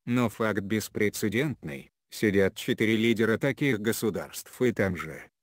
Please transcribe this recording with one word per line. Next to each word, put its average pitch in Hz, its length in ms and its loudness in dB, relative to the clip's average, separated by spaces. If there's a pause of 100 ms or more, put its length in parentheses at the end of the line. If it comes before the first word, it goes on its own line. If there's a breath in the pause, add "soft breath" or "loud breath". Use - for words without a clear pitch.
Но 120 240 0
факт 107 320 0
беспрецедентный. 104 1300 -2 (200)
Сидят 98 440 2
четыре 113 400 0
лидера 110 420 2
таких 135 440 0
государств 104 800 -4
и 123 100 4
там 98 240 0
же 78 260 -10 (220)